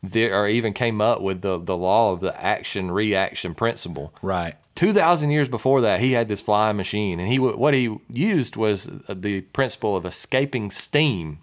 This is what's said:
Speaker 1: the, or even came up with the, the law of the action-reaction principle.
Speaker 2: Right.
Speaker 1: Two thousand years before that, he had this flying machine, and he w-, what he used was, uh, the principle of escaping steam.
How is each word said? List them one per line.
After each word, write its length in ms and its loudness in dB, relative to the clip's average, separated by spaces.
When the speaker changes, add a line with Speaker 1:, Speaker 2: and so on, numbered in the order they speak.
Speaker 1:
the, 280 2
or 160 4
even 260 0
came 260 -2
up 220 2
with 200 -2
the, 180 -2
the 180 -2
law 340 4
of 100 -4
the 120 -2
action-reaction 1120 -2
principle. 680 -4
Speaker 2:
Right. 340 -4
Speaker 1:
Two 200 2
thousand 380 4
years 180 2
before 320 2
that, 180 4
he 140 2
had 140 2
this 140 -4
flying 360 2
machine, 420 -2
and 100 -2
he 80 2
w-, 200 0
what 160 4
he 240 0
used 460 0
was, 320 0
uh, 280 -12
the 260 -4
principle 540 -2
of 100 -2
escaping 680 -2
steam. 720 -2